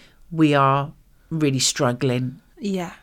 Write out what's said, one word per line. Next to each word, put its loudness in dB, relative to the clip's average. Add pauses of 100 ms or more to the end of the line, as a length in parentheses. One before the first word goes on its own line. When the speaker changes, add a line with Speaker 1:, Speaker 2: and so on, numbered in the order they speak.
(320)
Speaker 1:
we 4
are 2 (380)
really 0
struggling. -2 (180)
Speaker 2:
Yeah. -6 (100)